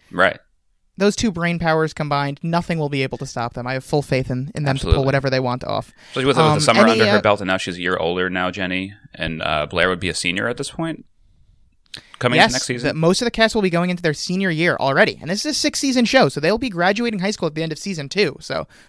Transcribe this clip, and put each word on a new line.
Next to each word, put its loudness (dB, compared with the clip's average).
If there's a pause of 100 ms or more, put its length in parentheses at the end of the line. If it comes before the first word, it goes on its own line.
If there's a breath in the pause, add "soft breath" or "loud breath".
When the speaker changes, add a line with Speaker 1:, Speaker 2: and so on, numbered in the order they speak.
(120 soft breath)
Speaker 1:
Right. 2 (600)
Speaker 2:
Those 2
two -2
brain -2
powers 2
combined, -4
nothing -2
will 0
be 0
able -6
to -10
stop -6
them. -8
I -2
have -4
full 0
faith -2
in, -4
in -4
them 2
to -8
Speaker 1:
Absolutely. 2
Speaker 2:
pull 2
whatever 0
they 0
want -4
off. -6 (140 loud breath)
Speaker 1:
Especially -2
with, 4
with 6
the 6
Speaker 2:
Um, 2
Speaker 1:
summer 6
Speaker 2:
any, 6
Speaker 1:
under 4
her 4
Speaker 2:
uh, 0
Speaker 1:
belt, 4
and -4
now 2
she's -6
a -8
year 0
older 0
now, 0
Jenny, -4 (200)
and, -6
uh, 0
Blair 2
would -2
be -2
a -4
senior -4
at -6
this -8
point, -8 (1120 loud breath)
coming 2
Speaker 2:
Yes, 6
Speaker 1:
into 2
next -4
season. -4
Speaker 2:
the, -2
most 2
of 0
the -2
cast 2
will 0
be 2
going 0
into -6
their 0
senior -2
year 0
already, 2
and -8
this -4
is -4
a -4
six-season 0
show, 4
so -6
they'll 2
be -6
graduating -2
high -2
school -4
at -8
the -6
end -6
of -8
season -8
two. 0
So -8 (220 soft breath)